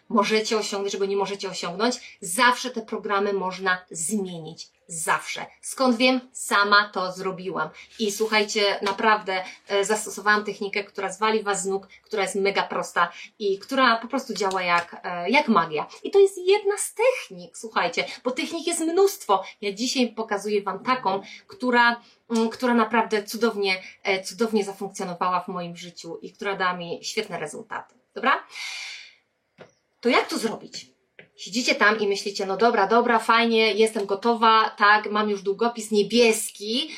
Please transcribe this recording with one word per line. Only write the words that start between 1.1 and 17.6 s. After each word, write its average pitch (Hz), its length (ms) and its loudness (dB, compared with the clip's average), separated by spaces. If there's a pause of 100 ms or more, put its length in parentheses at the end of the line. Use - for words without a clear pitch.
możecie 196 340 -4
osiągnąć, 185 680 -4
zawsze 240 500 2
te 226 120 -6
programy 208 500 -2
można 185 460 -2 (120)
zmienić. 165 800 -6 (160)
Zawsze. - 600 -4 (140)
Skąd 254 360 0
wiem? 254 240 4 (120)
Sama 208 600 2
to 185 200 -4
zrobiłam. 180 560 -6 (300)
I 208 140 -2
słuchajcie, 208 720 0
naprawdę, 202 600 0 (240)
e, 202 160 2
zastosowałam 208 600 0
technikę, 202 400 -6
która 196 280 -6
zwali 220 300 0
was 196 200 -2
z 190 40 -8
nóg, 196 220 -2 (140)
która 208 200 -4
jest 185 120 -4
mega 196 280 2
prosta 175 500 -2 (260)
i 196 200 -2
która 254 380 2
po 233 120 -10
prostu 254 260 -4
działa 190 280 -2
jak, 175 420 -2
e, 180 260 -4
jak 294 180 2
magia. 160 380 2 (160)
I - 80 -8
to 403 80 6
jest 392 200 6
jedna 403 400 2
z - 160 -8
technik, 196 640 -2
słuchajcie, 202 460 -2 (200)